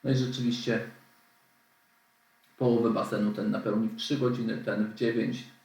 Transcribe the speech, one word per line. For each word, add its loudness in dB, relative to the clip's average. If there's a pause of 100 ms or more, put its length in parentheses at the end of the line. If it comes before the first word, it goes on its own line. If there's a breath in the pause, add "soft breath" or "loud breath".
No 0
i 6
rzeczywiście 0 (1700)
połowę 4
basenu 0
ten -2
napełni 0
w -8
trzy -2
godziny, 0
ten -2
w -8
dziewięć. 0 (200)